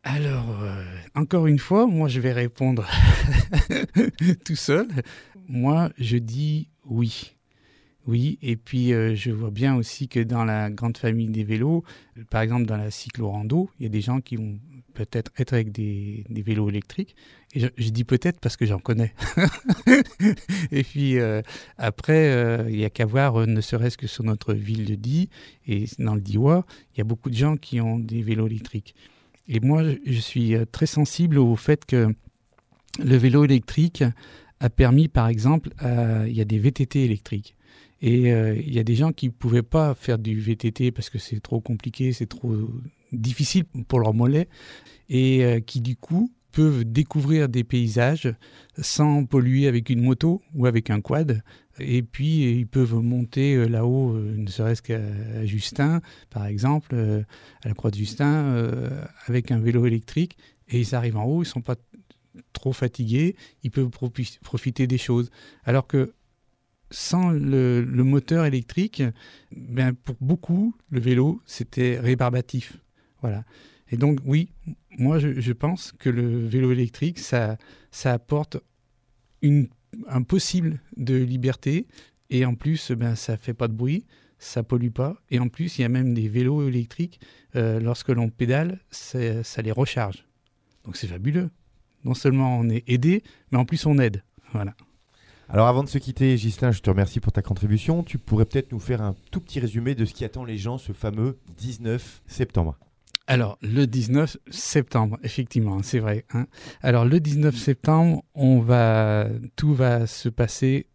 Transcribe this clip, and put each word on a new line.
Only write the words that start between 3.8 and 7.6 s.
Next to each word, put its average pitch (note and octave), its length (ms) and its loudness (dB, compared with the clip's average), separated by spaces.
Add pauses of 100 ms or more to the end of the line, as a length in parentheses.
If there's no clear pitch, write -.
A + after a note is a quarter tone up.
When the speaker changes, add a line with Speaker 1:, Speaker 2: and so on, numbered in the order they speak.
Speaker 1:
tout D#3 120 -2
seul. F3 300 0 (640)
Moi, D3 500 2
je A#2+ 180 0
dis C#3+ 540 -2 (140)
oui. A#2 520 -4 (720)